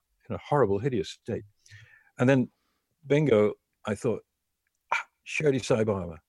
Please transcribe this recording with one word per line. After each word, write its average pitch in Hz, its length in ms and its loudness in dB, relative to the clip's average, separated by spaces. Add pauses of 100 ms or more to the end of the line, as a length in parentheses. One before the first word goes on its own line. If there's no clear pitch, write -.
(280)
in 104 60 -6
a 87 40 -6
horrible, 104 400 0
hideous 120 300 -4
state. - 340 -10 (760)
And 123 120 2
then, 131 200 4 (560)
bingo, 131 480 4 (320)
I 113 100 -4
thought, 110 260 -4 (720)
"Ah, - 100 -6 (240)
Shirdi 139 360 0
Sai 113 200 0
Baba." 92 460 -4